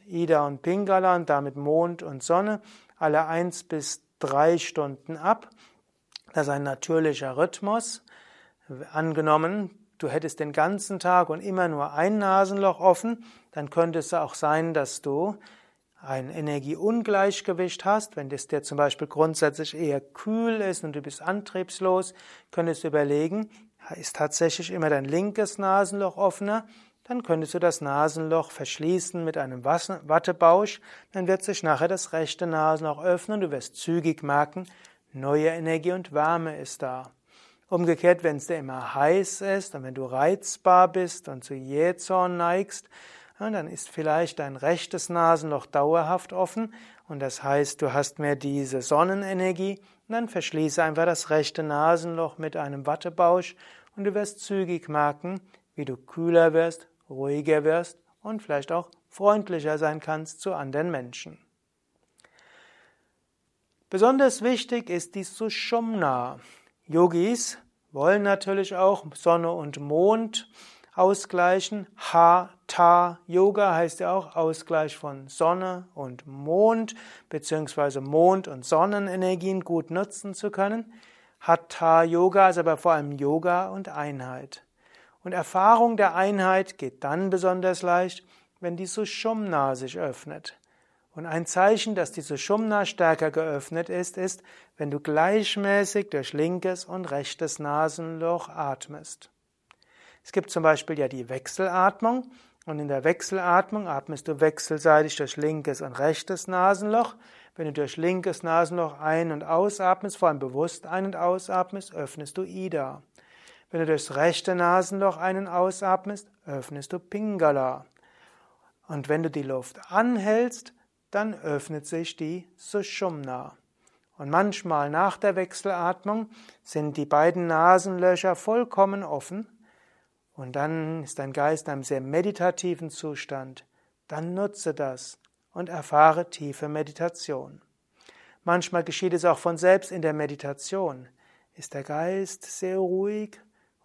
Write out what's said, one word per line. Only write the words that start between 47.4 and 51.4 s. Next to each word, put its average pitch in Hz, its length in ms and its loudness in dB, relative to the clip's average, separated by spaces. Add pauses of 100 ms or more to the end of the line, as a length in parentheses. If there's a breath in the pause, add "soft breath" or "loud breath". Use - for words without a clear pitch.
heißt, 143 400 0
du 135 100 0
hast 143 260 -2
mehr 147 180 0
diese 139 440 -4
Sonnenenergie 185 1000 0 (280 soft breath)
und 220 40 -6
dann 233 160 -2
verschließe 156 560 -2
einfach 160 220 2
das 170 240 -2
rechte 156 320 0